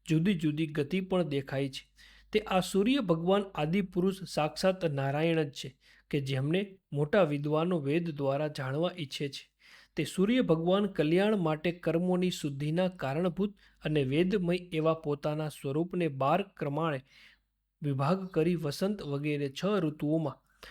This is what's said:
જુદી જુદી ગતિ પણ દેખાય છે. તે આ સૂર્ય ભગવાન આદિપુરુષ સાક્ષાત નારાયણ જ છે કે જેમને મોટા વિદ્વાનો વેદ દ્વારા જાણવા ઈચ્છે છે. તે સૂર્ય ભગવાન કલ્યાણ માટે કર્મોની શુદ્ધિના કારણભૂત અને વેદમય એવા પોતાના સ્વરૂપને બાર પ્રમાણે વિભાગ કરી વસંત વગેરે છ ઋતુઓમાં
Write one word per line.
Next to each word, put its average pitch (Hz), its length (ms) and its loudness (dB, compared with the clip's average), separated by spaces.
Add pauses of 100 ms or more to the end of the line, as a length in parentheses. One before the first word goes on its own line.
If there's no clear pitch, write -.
જુદી 165 260 4
જુદી 156 320 0
ગતિ 151 340 -2
પણ 185 220 0
દેખાય 139 460 -2
છે. - 220 -12 (420)
તે 214 60 4
આ 190 220 2
સૂર્ય 208 400 2
ભગવાન 175 420 2
આદિપુરુષ 190 720 0 (140)
સાક્ષાત 185 560 0
નારાયણ 151 580 0
જ 156 80 -4
છે - 280 -14 (320)
કે 147 100 0
જેમને 143 580 -2 (140)
મોટા 151 300 2
વિદ્વાનો 151 580 0
વેદ 160 300 0
દ્વારા 143 380 -2
જાણવા 147 500 -2
ઈચ્છે 147 300 -6
છે. - 240 -14 (440)
તે 160 80 0
સૂર્ય 208 360 2
ભગવાન 180 460 2
કલ્યાણ 196 500 2
માટે 160 360 0
કર્મોની 180 580 0
શુદ્ધિના 156 580 -2
કારણભૂત 180 640 -2 (280)
અને 151 220 2
વેદમય 175 520 2
એવા 160 380 0
પોતાના 151 540 -4
સ્વરૂપને 165 600 -2
બાર 139 340 2
પ્રમાણે 147 600 -4 (800)
વિભાગ 147 440 0
કરી 170 280 2
વસંત 170 480 -4
વગેરે 143 460 -2
છ 135 160 -8
ઋતુઓમાં 156 800 -2 (280)